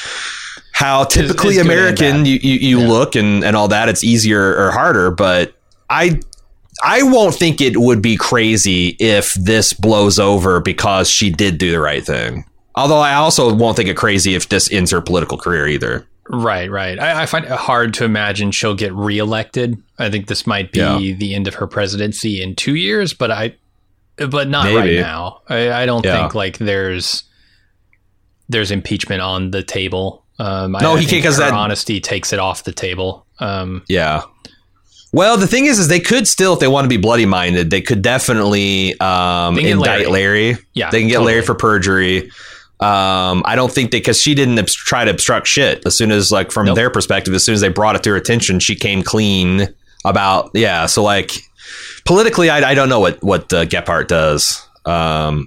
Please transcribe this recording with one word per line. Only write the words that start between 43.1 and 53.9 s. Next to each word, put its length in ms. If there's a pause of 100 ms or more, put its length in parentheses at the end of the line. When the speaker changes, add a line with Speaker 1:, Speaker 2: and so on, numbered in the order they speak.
Speaker 1:
I 120
don't 160
think 180
they, 100
'cause 220
she 120
didn't 220
obst-, 200 (100)
try 180
to 60
obstruct 360
shit. 380
As 120
soon 160
as, 200
like, 180
from 160
Speaker 2:
Nope. 100
Speaker 1:
their 140
perspective, 440
as 100
soon 100
as 60
they 80
brought 280
it 80
to 60
her 60
attention, 440
she 140
came 280
clean 640 (360)
about, 500
yeah. 320
So, 160
like, 300 (760)
politically, 420
I, 220
I 40
don't 140
know 120
what, 220
what, 300
uh, 140
Gephardt 420